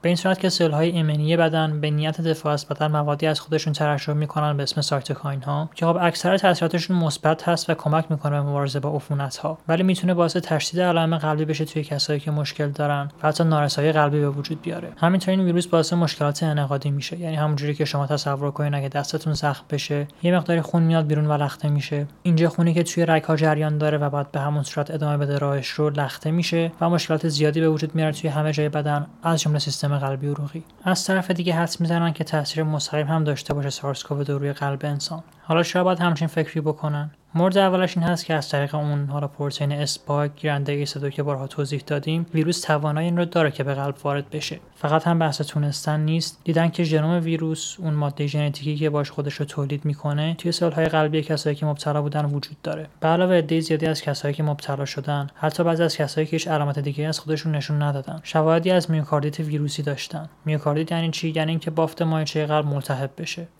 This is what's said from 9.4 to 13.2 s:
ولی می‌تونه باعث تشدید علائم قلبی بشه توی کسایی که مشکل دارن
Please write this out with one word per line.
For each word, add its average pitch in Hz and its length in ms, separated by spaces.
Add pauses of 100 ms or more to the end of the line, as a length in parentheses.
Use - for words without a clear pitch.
ولی 165 140
می‌تونه 185 320
باعث 170 220
تشدید 165 440
علائم 165 380
قلبی 156 260
بشه 156 200
توی 151 200
کسایی 147 360
که 156 100
مشکل 147 380
دارن 143 420 (120)